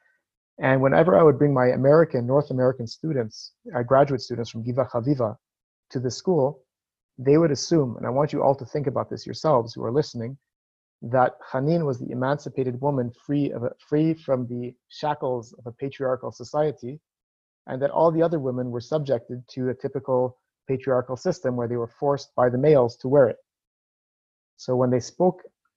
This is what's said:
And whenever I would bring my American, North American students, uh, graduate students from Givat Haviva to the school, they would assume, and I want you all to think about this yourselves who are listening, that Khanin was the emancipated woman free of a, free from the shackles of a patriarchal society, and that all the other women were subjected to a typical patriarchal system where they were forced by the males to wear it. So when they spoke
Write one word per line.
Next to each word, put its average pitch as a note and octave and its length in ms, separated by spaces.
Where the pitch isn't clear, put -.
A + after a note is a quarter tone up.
And C3+ 220
whenever D#3+ 360
I F3 60
would C#3+ 140
bring D3 160
my B2+ 140
American, C3+ 580
North C#3+ 260
American B2+ 360
students, B2+ 640
uh, B2 80
graduate C3+ 380
students A#2 280
from A2+ 140
Givat B2 280
Haviva A#2+ 440
to C3 80
the A#2+ 120
school, D3 520
they C#3 200
would E3 140
assume, C#3 460
and A#2+ 80
I A#2 40
want D3 240
you C#3+ 80
all C#3 140
to C3 100
think C#3+ 220
about A#2+ 220
this A#2+ 160
yourselves A#2+ 480
who B2+ 100
are A2+ 80
listening, C3 460
that B2+ 320
Khanin D3+ 340
was B2+ 140
the - 120
emancipated B2+ 680
woman C3 320
free C#3+ 260
of A#2 120
a, - 80
free D#3 260
from C3 340
the B2 260
shackles C3 640
of A2+ 120
a A#2+ 60
patriarchal B2+ 600
society, D3 680
and C3 140
that C#3 100
all E3 200
the D#3+ 100
other E3+ 180
women B2+ 320
were A#2 100
subjected B2+ 680
to B2+ 200
a A#2+ 60
typical B2+ 600
patriarchal B2+ 500
system C3+ 380
where A#2+ 120
they A#2+ 100
were A#2 220
forced C#3+ 360
by B2 140
the A#2+ 80
males C3 400
to - 100
wear C3 200
it. - 100
So C3 200
when B2 140
they B2+ 100
spoke - 420